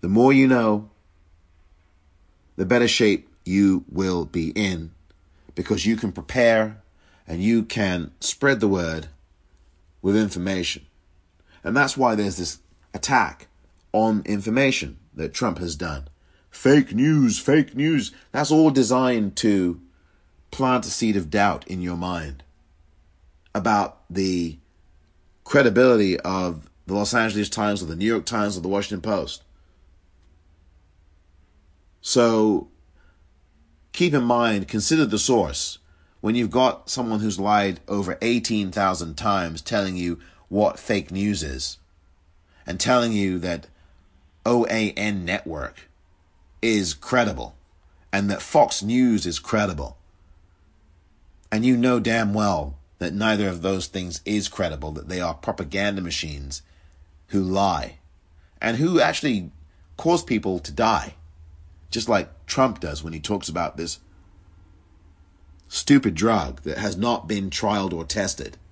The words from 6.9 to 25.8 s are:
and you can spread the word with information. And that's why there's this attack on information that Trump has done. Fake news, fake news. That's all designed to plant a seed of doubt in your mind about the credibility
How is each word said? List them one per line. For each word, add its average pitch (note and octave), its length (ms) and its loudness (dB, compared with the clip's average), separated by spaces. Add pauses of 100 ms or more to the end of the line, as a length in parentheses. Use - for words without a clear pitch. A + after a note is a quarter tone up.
and E2 140 -6
you A2 220 4
can F#2 560 -4
spread C3+ 400 0
the G#2 80 2
word E2 400 -2 (920)
with G2 160 2
information. F#2+ 680 -2 (760)
And G#2+ 120 -2
that's C3+ 200 2
why B2 200 4
there's G2 220 -2
this F2 220 -6 (340)
attack - 540 0 (460)
on G#2+ 320 2
information G#2+ 720 -2 (160)
that D#2+ 200 -8
Trump F#2+ 260 -4
has E2 180 -6
done. D2 320 -8 (420)
Fake C3+ 420 4
news, C3 460 4
fake C#3 340 2
news. C#3+ 380 0 (220)
That's C#3+ 180 -2
all D#3 180 8
designed B2+ 680 2
to F#2 420 2 (720)
plant B2+ 340 0
a - 40 -10
seed A2 260 -2
of E2+ 140 -4
doubt G2+ 380 0
in F#2 140 -8
your F2 160 -6
mind E2 460 -8 (1120)
about G2+ 560 0
the F2 480 -2 (840)
credibility A#2 760 4